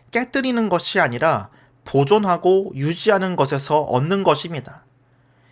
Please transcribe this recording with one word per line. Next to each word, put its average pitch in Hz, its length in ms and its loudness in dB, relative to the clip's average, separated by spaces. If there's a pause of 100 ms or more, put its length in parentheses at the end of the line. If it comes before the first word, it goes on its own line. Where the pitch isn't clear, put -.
(120)
깨뜨리는 247 560 -2
것이 175 320 0
아니라 131 500 0 (340)
보존하고 185 920 2
유지하는 180 600 0
것에서 147 460 0
얻는 160 420 0
것입니다. 165 600 -2 (680)